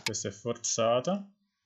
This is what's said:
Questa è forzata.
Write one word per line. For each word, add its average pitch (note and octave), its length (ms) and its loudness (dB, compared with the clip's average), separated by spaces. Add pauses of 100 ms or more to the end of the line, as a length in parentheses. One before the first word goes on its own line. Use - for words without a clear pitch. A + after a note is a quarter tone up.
Questa G#2 240 -4
è G2 40 -4
forzata. A#2+ 960 0 (380)